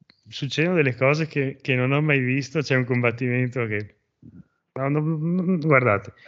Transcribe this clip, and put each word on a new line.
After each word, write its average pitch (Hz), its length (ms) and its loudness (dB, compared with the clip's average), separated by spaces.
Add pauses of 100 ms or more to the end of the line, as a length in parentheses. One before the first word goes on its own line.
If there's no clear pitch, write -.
(280)
succedono 147 480 -2
delle 135 200 2
cose 147 300 2
che, 139 340 -4
che 135 140 -2
non 127 180 0
ho 143 80 2
mai 151 200 2
visto. 127 400 -2
C'è 135 140 0
un 131 100 2
combattimento 123 840 0
che, 104 300 -6 (800)
no, 135 140 -2
no, 147 120 0
no, 165 580 0
guardate. 123 540 2 (160)